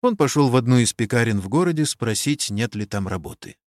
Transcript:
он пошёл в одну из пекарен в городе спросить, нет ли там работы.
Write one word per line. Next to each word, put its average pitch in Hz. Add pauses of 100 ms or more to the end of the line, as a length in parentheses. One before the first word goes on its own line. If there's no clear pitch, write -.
он 240
пошёл 143
в 123
одну 123
из 113
пекарен 113
в 95
городе 156
спросить, 139
нет 107
ли 104
там 98
работы. 90 (140)